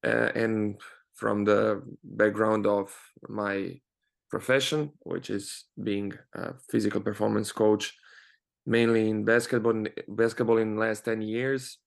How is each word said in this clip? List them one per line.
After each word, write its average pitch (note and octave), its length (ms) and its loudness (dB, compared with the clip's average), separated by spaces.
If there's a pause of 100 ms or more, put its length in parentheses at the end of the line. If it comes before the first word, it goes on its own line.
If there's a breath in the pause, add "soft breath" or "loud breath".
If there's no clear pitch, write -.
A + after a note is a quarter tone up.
Uh, A2+ 300 2
and A2 440 0 (360 loud breath)
from G#2+ 280 0
the G#2 380 4 (220)
background G#2+ 640 2
of G2+ 280 0 (320)
my G2 540 -4 (480)
profession, D3 680 0
which - 320 -8
is G2+ 340 -8 (160)
being G2+ 320 -2 (220)
a - 180 -8 (160)
physical A2 320 0
performance G#2+ 500 -2
coach, G#2+ 460 2 (720 soft breath)
mainly A2+ 420 4
in G#2+ 160 0
basketball, A2+ 580 2 (240)
basketball A2+ 520 2
in A2 160 0
the G#2+ 60 -2
last A2 220 -2
ten A2 200 -2
years B2+ 640 -4